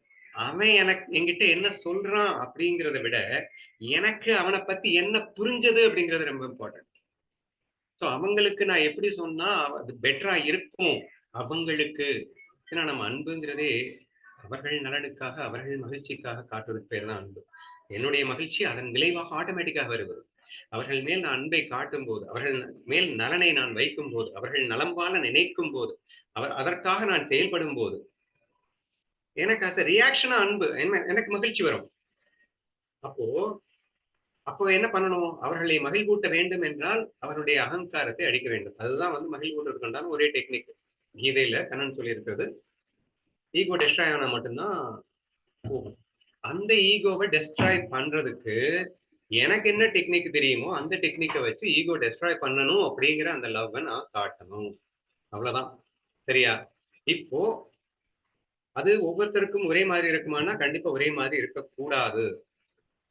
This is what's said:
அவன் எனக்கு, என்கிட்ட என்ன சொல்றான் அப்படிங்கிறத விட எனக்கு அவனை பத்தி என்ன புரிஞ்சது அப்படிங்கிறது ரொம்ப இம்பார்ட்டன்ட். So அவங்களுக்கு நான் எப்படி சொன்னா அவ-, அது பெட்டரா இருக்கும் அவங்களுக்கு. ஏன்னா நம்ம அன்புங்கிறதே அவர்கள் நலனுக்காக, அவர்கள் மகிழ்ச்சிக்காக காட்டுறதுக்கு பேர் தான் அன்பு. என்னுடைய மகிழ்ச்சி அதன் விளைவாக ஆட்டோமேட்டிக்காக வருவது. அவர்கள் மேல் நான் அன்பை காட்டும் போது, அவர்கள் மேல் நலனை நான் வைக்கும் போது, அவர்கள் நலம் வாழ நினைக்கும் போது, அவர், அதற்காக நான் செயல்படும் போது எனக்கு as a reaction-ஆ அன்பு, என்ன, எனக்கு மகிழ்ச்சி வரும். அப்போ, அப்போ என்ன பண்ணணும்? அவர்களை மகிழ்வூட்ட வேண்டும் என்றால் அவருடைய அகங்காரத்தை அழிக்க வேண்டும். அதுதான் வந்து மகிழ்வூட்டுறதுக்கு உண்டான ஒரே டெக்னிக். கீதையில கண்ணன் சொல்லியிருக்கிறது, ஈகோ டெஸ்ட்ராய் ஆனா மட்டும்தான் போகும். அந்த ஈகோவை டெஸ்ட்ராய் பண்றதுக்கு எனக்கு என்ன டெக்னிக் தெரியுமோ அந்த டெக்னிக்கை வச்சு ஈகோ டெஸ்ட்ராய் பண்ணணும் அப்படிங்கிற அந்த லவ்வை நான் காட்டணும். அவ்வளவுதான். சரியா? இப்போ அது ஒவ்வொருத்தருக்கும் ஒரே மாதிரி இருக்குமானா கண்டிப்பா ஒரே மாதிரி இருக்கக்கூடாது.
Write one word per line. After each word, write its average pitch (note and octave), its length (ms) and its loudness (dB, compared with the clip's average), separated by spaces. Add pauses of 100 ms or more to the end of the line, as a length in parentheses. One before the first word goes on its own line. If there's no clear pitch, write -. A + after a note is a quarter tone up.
(340)
அவன் E3 400 2
எனக்கு, F#3+ 380 4
என்கிட்ட E3+ 360 2
என்ன F#3 200 4 (100)
சொல்றான் G3 580 0
அப்படிங்கிறத D3+ 680 0
விட A#2 140 0 (760)
எனக்கு G#3 440 2
அவனை F#3+ 260 2
பத்தி F#3+ 340 -2
என்ன G3+ 220 4 (140)
புரிஞ்சது A#3 520 4
அப்படிங்கிறது E3 460 4
ரொம்ப C3+ 180 -6
இம்பார்ட்டன்ட். A2 440 -12 (1120)
So - 60 -2
அவங்களுக்கு G3+ 560 2
நான் F3 240 4
எப்படி G3 240 -2
சொன்னா E3 360 -4 (120)
அவ-, D3 200 -2
அது B2 120 -12 (100)
பெட்டரா C#3+ 320 2 (100)
இருக்கும் D3+ 520 0 (380)
அவங்களுக்கு. D3+ 720 -2 (600)
ஏன்னா E3 180 -4
நம்ம C3+ 200 -4
அன்புங்கிறதே D3+ 640 -4 (720)
அவர்கள் C#3 440 -6
நலனுக்காக, C3+ 580 -6
அவர்கள் C3 420 -6
மகிழ்ச்சிக்காக B2+ 600 -10
காட்டுறதுக்கு A2 480 -10
பேர் G#2+ 160 -6
தான் G#2 120 -8
அன்பு. G2 200 -16 (500)
என்னுடைய C#3 340 0
மகிழ்ச்சி D3+ 400 -4
அதன் B2 280 -6
விளைவாக E3+ 440 0
ஆட்டோமேட்டிக்காக D#3+ 560 -4
வருவது. F#2+ 300 -6 (460)
அவர்கள் B2+ 340 -4
மேல் F3 220 -2
நான் C3+ 140 -2
அன்பை D#3 280 0
காட்டும் C3 420 -6
போது, G#2 200 -4
அவர்கள் B2+ 280 -2 (280)
மேல் E3 300 2
நலனை E3 380 2
நான் B2+ 220 0
வைக்கும் C#3+ 380 -2
போது, A2+ 220 -2
அவர்கள் C3 320 -2
நலம் D3 280 -2
வாழ F3 260 0
நினைக்கும் D3+ 540 2
போது, A#2 180 -4 (400)
அவர், C3+ 220 -4
அதற்காக F#3 500 0
நான் F3+ 240 2
செயல்படும் D#3 520 2
போது G2 180 -2 (1400)
எனக்கு G#3 300 2
as F3 120 -2
a E3 60 4
reaction-ஆ B3 560 6
அன்பு, G3 260 2 (100)
என்ன, G3 300 2
எனக்கு G#3 260 0
மகிழ்ச்சி G3+ 300 0
வரும். C3 220 0 (1200)
அப்போ, C3+ 220 -6 (1200)
அப்போ - 260 -2
என்ன G#3 160 4
பண்ணணும்? F3+ 420 2 (100)
அவர்களை D#3+ 400 2
மகிழ்வூட்ட G3+ 480 2
வேண்டும் F3 400 2
என்றால் E3+ 340 -2 (160)
அவருடைய D3 440 0
அகங்காரத்தை D3+ 640 -4
அழிக்க B2+ 240 0
வேண்டும். G2+ 280 -4
அதுதான் D3 360 -2
வந்து D#3+ 160 -6
மகிழ்வூட்டுறதுக்கு D3 580 -6
உண்டான D3 260 -6
ஒரே D3 160 4
டெக்னிக். C3 420 -4 (420)
கீதையில B2+ 520 2
கண்ணன் C3 300 -6
சொல்லியிருக்கிறது, A#2 500 -4 (1080)
ஈகோ F3+ 220 2
டெஸ்ட்ராய் D3+ 380 2
ஆனா C#3 120 0
மட்டும்தான் B2+ 500 -4 (880)
போகும். B2 320 -6 (480)
அந்த G3 280 0 (120)
ஈகோவை G3 440 4
டெஸ்ட்ராய் D#3 600 2
பண்றதுக்கு C3 680 -2 (720)
எனக்கு F3 400 4
என்ன G#3+ 160 4
டெக்னிக் F3 460 2
தெரியுமோ C3+ 420 2
அந்த D#3 220 -4
டெக்னிக்கை D#3+ 460 -2
வச்சு A2+ 280 -4
ஈகோ E3 280 2
டெஸ்ட்ராய் C#3 440 -2
பண்ணணும் C#3 420 2
அப்படிங்கிற D3+ 460 0
அந்த B2 180 -6
லவ்வை A2 340 -4
நான் C3+ 300 -8
காட்டணும். G2+ 580 -6 (640)
அவ்வளவுதான். A#2+ 400 -4 (560)
சரியா? B2 260 6 (520)
இப்போ D#3 340 -2 (1400)
அது E3 140 2 (120)
ஒவ்வொருத்தருக்கும் G3+ 640 0
ஒரே E3 160 4
மாதிரி F3 240 2
இருக்குமானா D#3+ 480 0
கண்டிப்பா D3+ 340 -2
ஒரே C#3 200 2
மாதிரி C#3+ 260 -2
இருக்கக்கூடாது. B2+ 880 -2 (880)